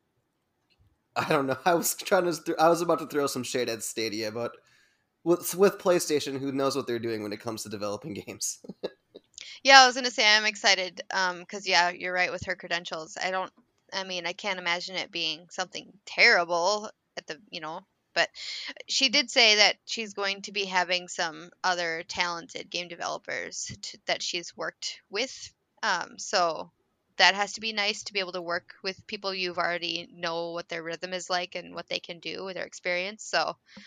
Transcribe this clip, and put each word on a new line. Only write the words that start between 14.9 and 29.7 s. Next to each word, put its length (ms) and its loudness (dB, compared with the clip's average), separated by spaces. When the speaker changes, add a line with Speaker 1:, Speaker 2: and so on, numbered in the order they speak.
Speaker 2:
it 160 -6
being 400 -6
something 400 -10
terrible 840 4
at 100 -14
the, 120 -10
you 120 -10
know, 200 -10
but 140 2
she 200 2
did 200 2
say 280 6
that 280 6
she's 280 -8
going 300 -4
to 80 -12
be 140 -2
having 420 0
some 440 -6
other 440 -2
talented 640 -4
game 160 -6
developers 840 -8
t-, 260 -14
that 160 -2
she's 340 -8
worked 520 -8
with. 440 -8
Um, 340 -2
so 540 0
that 180 8
has 180 -2
to 80 -10
be 120 -4
nice 320 -2
to 80 -12
be 60 0
able 140 -2
to 80 -4
work 320 -4
with 240 -6
people 260 -6
you've 260 -4
already 520 -2